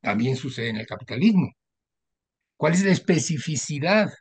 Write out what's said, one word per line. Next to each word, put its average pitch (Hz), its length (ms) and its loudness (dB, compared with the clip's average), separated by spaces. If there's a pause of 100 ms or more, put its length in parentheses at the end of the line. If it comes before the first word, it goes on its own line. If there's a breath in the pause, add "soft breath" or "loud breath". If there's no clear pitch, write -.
también 117 340 -2
sucede 123 340 -8
en 110 80 -6
el 110 100 -10
capitalismo. 165 640 2 (1080)
¿Cuál 156 160 2
es 185 100 2
la 196 80 4
especificidad 160 1300 0